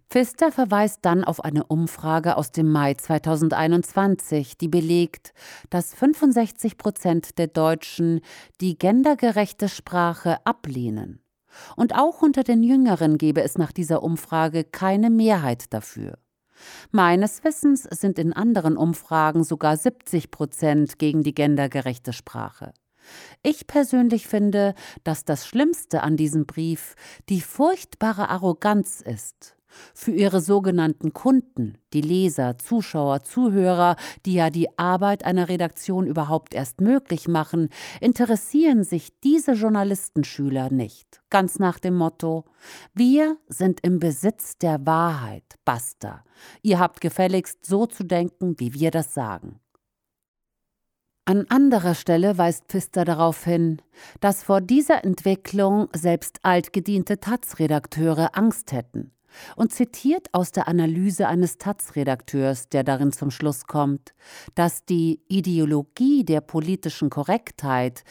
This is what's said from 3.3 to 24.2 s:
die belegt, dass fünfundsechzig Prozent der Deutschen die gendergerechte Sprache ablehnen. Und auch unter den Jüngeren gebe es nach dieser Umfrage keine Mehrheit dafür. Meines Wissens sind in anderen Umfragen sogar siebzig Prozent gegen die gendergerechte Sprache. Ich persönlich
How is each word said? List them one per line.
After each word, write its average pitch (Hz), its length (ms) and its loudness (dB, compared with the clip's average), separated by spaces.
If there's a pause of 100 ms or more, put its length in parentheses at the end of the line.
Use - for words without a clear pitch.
die 175 120 -4
belegt, 170 640 0 (340)
dass - 240 -4
fünfundsechzig 247 880 0
Prozent 175 580 -2
der 165 120 -2
Deutschen 165 720 0 (420)
die 180 160 -2
gendergerechte 220 920 2
Sprache 170 800 -2
ablehnen. 120 720 -6 (560)
Und 233 180 0
auch 311 280 0
unter 277 220 4
den 233 180 4
Jüngeren 208 560 4
gebe 151 240 2
es 139 160 -4
nach 156 140 0
dieser 160 300 -2
Umfrage 160 600 -2
keine 202 460 0
Mehrheit 190 640 2
dafür. 107 420 -10 (760)
Meines 185 520 2
Wissens 285 380 2
sind 180 360 -4
in 165 140 0
anderen 190 460 0
Umfragen 160 640 0
sogar 156 320 0
siebzig - 540 -4
Prozent 147 680 0
gegen 151 260 0
die 147 100 -2
gendergerechte 135 800 -2
Sprache. - 580 -12 (680)
Ich - 240 -2
persönlich 240 640 2